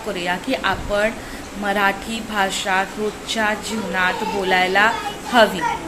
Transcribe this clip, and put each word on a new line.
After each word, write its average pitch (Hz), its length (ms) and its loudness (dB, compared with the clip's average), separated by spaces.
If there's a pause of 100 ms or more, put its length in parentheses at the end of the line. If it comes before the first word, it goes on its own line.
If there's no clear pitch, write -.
करूया 180 320 -2
की 254 160 -2
आपण 202 580 0 (460)
मराठी 202 600 0 (100)
भाषा 196 540 0
रोजच्या 214 680 -2
जीवनात 196 680 -2
बोलायला 190 680 4 (400)
हवी. 202 280 6 (280)